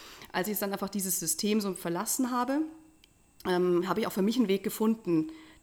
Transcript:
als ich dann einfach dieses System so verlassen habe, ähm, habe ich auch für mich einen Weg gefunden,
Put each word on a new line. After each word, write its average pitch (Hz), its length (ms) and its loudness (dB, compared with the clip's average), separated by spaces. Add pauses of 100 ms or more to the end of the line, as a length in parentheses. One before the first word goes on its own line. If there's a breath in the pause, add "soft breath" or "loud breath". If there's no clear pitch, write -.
(300 loud breath)
als 180 160 -2
ich 208 140 -2
dann 202 120 -2
einfach 196 180 -4
dieses 190 280 -2
System 208 420 0
so 202 140 -2
verlassen 202 560 -2
habe, 254 300 0 (880)
ähm, 180 400 4
habe 175 100 0
ich 226 80 2
auch - 60 -4
für 202 100 0
mich 220 140 2
einen 247 100 4
Weg 190 160 2
gefunden, 196 720 0 (300 loud breath)